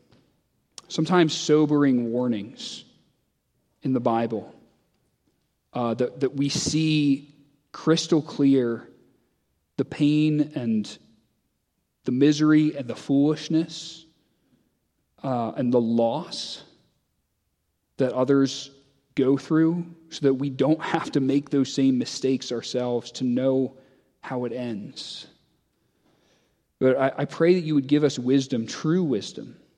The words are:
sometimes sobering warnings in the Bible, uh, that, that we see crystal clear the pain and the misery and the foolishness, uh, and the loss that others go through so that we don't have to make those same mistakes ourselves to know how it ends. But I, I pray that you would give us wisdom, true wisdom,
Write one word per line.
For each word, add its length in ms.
sometimes 460
sobering 760
warnings 760
in 120
the 60
Bible, 540
uh, 220
that, 240
that 160
we 140
see 840
crystal 500
clear 680
the 80
pain 680
and 420
the 80
misery 640
and 120
the 80
foolishness, 1120
uh, 340
and 160
the 80
loss 840
that 160
others 580
go 220
through 480
so 120
that 140
we 140
don't 320
have 300
to 80
make 300
those 240
same 240
mistakes 540
ourselves 600
to 120
know 520
how 240
it 80
ends. 720
But 180
I, 200
I 80
pray 300
that 100
you 100
would 120
give 180
us 120
wisdom, 480
true 380
wisdom, 540